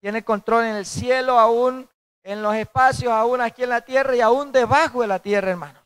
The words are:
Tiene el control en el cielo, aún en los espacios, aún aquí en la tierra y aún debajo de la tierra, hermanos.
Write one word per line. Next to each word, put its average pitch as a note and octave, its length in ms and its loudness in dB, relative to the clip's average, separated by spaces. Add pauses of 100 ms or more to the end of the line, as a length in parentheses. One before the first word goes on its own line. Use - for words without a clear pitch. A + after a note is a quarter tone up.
Tiene G#3 180 -6
el A3 60 -8
control A3+ 420 0
en A3 100 -4
el G3 100 -8
cielo, B3+ 500 -2
aún A#3+ 540 2 (320)
en G3+ 200 -10
los G#3+ 120 -2
espacios, B3+ 580 0
aún A#3 280 0
aquí A#3+ 240 -4
en B3 60 -4
la A#3+ 100 -2
tierra C4 340 -2
y A#3+ 60 2
aún C4 320 2
debajo C4 480 2
de A3+ 80 0
la F#3+ 100 -2
tierra, G3+ 320 -2
hermanos. D#3+ 360 -10